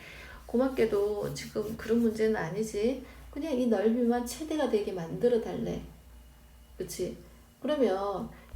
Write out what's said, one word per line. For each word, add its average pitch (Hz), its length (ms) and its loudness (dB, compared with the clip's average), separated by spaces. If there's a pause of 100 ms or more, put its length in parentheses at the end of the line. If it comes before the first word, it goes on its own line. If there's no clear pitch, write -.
(460)
고맙게도 214 880 2
지금 214 420 -6
그런 226 220 2
문제는 220 360 4
아니지. 208 680 -2 (260)
그냥 302 220 -4
이 254 140 2
넓이만 233 580 4
최대가 302 460 -2
되게 208 220 0
만들어 185 460 0
달래. - 440 -4 (960)
그치? - 380 -6 (440)
그러면 202 680 2 (280)